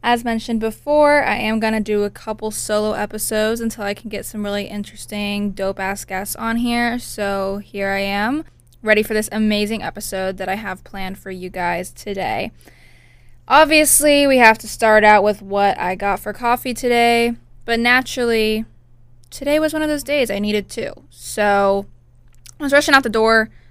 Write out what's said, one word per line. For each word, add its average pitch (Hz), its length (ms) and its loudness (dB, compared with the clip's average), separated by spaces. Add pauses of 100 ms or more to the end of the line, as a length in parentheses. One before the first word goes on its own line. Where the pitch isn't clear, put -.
As 240 220 0
mentioned 226 340 -4
before, 294 640 2
I 214 140 -2
am 220 240 -2
gonna 220 180 0
do 208 240 -2
a 208 60 -2
couple 220 420 -8
solo 214 400 -2
episodes 214 680 -2
until 226 240 -6
I 202 80 -4
can 208 160 -12
get 208 160 -8
some 214 180 -8
really 202 220 -4
interesting, 208 840 -6
dope-ass 196 520 -4
guests 196 320 -8
on 226 220 -4
here. 240 420 -2
So 202 600 -4
here 202 280 -6
I 196 120 -2
am, 208 440 -2 (380)
ready 214 200 2
for 220 120 -4
this 214 180 -2
amazing 214 500 -2
episode 190 540 -6
that 185 140 -8
I 190 60 -2
have 202 280 -10
planned 190 340 -10
for - 140 -14
you 185 180 -12
guys 175 400 -4
today. 185 640 -6 (960)
Obviously, 294 800 6
we 269 120 4
have 220 180 8
to - 100 -14
start 214 380 4
out 208 180 8
with 208 180 0
what 196 380 0
I 185 160 -2
got 196 240 -2
for 208 140 -10
coffee 240 400 -2
today, 233 640 2 (260)
but 233 160 -2
naturally, 233 880 0 (640)
today 285 280 -2
was 311 140 0
one 311 120 -4
of 311 40 -2
those 294 160 -4
days 269 260 0
I 196 100 -4
needed 208 280 -2
two. - 240 -8 (180)
So 202 760 0 (720)
I 302 40 -8
was 269 100 0
rushing 294 200 4
out 269 100 6
the 233 60 -2
door. 220 420 2 (200)